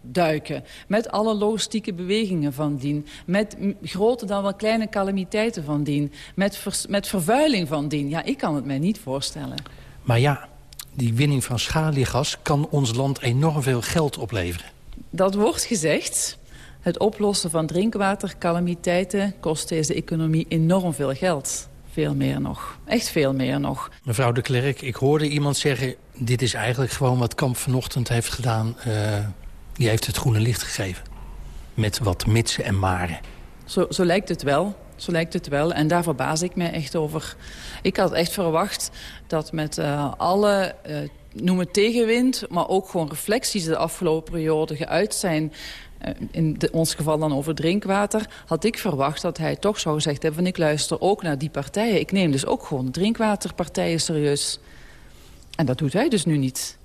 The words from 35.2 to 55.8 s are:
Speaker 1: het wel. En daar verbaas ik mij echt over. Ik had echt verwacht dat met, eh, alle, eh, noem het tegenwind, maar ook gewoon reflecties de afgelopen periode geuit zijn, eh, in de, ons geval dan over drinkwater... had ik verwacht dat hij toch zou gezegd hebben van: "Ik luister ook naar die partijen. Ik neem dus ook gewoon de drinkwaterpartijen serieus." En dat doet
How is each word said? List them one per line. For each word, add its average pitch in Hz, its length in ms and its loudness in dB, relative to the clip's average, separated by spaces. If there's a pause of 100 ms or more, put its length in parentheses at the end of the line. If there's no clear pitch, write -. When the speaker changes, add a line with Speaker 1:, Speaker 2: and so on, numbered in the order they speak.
Speaker 1:
het 170 140 -4
wel. 143 260 0
En 151 140 2
daar 170 160 4
verbaas 156 380 0
ik 180 140 -4
mij 170 160 0
echt 160 240 -6
over. 156 400 -4 (460)
Ik - 160 0
had 185 140 4
echt 165 200 2
verwacht 175 600 0 (360)
dat 156 240 -2
met, 151 260 -4
eh, 143 400 0
alle, 196 680 2
eh, 151 140 -8 (360)
noem 185 260 2
het 175 140 -2
tegenwind, 233 760 4
maar - 180 0
ook 190 220 0
gewoon 160 200 -2
reflecties 202 560 -2
de 160 120 0
afgelopen 160 540 0
periode 156 440 0
geuit 170 380 0
zijn, 156 400 0 (440)
eh, - 160 -8 (180)
in 160 260 2
de, 160 140 0
ons 160 220 0
geval 151 240 0
dan 156 160 0
over 147 220 -2
drinkwater... 196 680 0 (200)
had 160 180 -2
ik 233 140 0
verwacht 147 440 0
dat 127 160 -4
hij 147 180 -2
toch 208 240 0
zou 156 160 0
gezegd 147 260 0
hebben 160 180 0
van: 180 100 2
"Ik 180 80 -4
luister 156 440 0
ook 196 220 2
naar 147 140 0
die 147 120 -4
partijen. 196 500 0
Ik 151 120 -2
neem 185 200 4
dus 135 140 2
ook - 200 0
gewoon 131 200 -2
de 127 60 -2
drinkwaterpartijen 185 1080 0
serieus." 147 600 0 (960)
En - 100 2
dat 127 120 2
doet 143 160 0